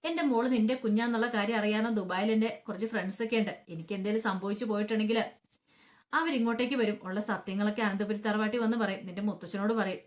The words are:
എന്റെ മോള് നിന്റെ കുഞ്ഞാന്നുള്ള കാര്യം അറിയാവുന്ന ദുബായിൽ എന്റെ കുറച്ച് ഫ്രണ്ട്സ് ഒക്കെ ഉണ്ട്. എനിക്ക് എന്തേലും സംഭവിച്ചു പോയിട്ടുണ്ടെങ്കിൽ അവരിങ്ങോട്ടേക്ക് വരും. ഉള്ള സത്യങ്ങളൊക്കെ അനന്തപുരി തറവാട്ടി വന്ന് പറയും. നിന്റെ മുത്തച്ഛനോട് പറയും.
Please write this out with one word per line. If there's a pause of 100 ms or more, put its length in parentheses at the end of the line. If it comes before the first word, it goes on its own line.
എന്റെ
മോള്
നിന്റെ
കുഞ്ഞാന്നുള്ള
കാര്യം
അറിയാവുന്ന
ദുബായിൽ
എന്റെ
കുറച്ച്
ഫ്രണ്ട്സ്
ഒക്കെ
ഉണ്ട്.
എനിക്ക്
എന്തേലും
സംഭവിച്ചു
പോയിട്ടുണ്ടെങ്കിൽ (880)
അവരിങ്ങോട്ടേക്ക്
വരും.
ഉള്ള
സത്യങ്ങളൊക്കെ
അനന്തപുരി
തറവാട്ടി
വന്ന്
പറയും.
നിന്റെ
മുത്തച്ഛനോട്
പറയും.